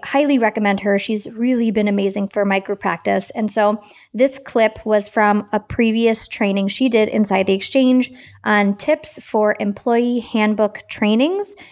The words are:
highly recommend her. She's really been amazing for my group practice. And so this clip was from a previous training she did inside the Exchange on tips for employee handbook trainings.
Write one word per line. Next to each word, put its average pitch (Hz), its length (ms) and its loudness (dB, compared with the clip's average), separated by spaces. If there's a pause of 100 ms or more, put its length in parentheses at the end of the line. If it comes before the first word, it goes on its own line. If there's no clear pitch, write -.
highly 285 340 2
recommend 208 440 0
her. 202 180 0
She's 214 320 -6
really 233 400 0
been 208 160 0
amazing 196 400 0
for 202 160 -2
my 196 160 2
group 196 220 -6
practice. 196 480 -2
And 214 200 -4
so 214 320 0 (320)
this 269 260 0
clip 220 460 0
was 208 220 0
from 208 460 2
a 208 80 -2
previous 226 640 0
training 196 400 -2
she 262 220 -2
did 220 180 2
inside 196 400 0
the 196 60 2
Exchange 254 580 2 (320)
on 208 320 2
tips - 480 -4
for 214 380 0
employee 233 580 -2
handbook 214 720 -2
trainings. 285 640 0 (160)